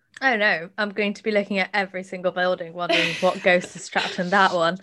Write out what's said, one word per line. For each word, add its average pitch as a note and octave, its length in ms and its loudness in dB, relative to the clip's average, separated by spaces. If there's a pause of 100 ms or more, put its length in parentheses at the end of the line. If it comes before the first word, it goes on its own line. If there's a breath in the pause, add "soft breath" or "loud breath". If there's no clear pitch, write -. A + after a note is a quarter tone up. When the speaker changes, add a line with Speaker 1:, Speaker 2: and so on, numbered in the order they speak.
(220)
Speaker 1:
Oh C4 160 2
no, F#3+ 400 0
I'm G#3 140 -2
going G3+ 240 -2
to - 80 -20
be A3 80 -2
looking G3+ 280 0
at F#3 140 0
every F#3+ 300 -2
single F#3 280 -4
building, F3+ 420 -2
wondering E3+ 480 0
what F#3 220 2
Speaker 2:
<laughs> - 0 -
Speaker 1:
ghost F3+ 320 2
is E3+ 120 -14
trapped F#3 320 -4
in F3+ 100 -2
that F#3+ 240 4
one. E3+ 300 2